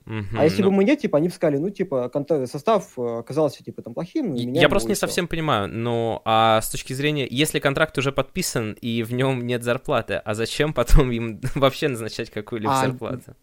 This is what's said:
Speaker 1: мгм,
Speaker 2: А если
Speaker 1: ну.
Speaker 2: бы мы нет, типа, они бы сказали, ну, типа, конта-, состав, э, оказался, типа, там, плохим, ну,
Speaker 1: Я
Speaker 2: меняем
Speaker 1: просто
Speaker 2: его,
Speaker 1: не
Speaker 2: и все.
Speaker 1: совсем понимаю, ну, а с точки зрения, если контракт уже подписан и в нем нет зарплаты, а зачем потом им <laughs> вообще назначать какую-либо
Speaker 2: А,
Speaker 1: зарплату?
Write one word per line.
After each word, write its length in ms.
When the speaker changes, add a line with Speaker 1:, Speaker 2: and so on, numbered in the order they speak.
Speaker 1:
мгм, 320
Speaker 2:
А 60
если 180
Speaker 1:
ну. 80
Speaker 2:
бы 60
мы 80
нет, 160
типа, 200
они 100
бы 40
сказали, 240
ну, 120
типа, 400
конта-, 380
состав, 500
э, 40
оказался, 440
типа, 180
там, 120
плохим, 380
ну, 40
Speaker 1:
Я 120
Speaker 2:
меняем 220
Speaker 1:
просто 180
Speaker 2:
его, 20
Speaker 1:
не 40
Speaker 2:
и 20
все. 120
Speaker 1:
совсем 220
понимаю, 400
ну, 560
а 340
с 100
точки 220
зрения, 380
если 300
контракт 380
уже 140
подписан 600
и 300
в 100
нем 340
нет 160
зарплаты, 520
а 180
зачем 400
потом 380
им 300
<laughs> 140
вообще 320
назначать 420
какую-либо 440
Speaker 2:
А, 140
Speaker 1:
зарплату? 560